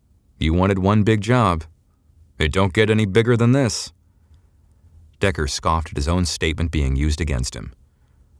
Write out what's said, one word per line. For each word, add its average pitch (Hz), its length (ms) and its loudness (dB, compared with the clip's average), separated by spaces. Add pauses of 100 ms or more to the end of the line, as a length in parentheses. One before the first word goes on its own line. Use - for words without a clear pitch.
(380)
"You 78 140 0
wanted 95 260 2
one 101 260 2
big 110 180 2
job. 101 420 0 (760)
It 78 140 0
don't 95 220 0
get 110 160 2
any 110 160 2
bigger 113 280 2
than 120 180 4
this." 131 420 -2 (1300)
Decker 82 280 -2
scoffed 82 400 -2
at - 80 -14
his 71 100 -2
own 87 200 0
statement 82 440 -2
being 67 260 0
used 76 260 0
against 67 340 -4
him. 52 160 -12 (680)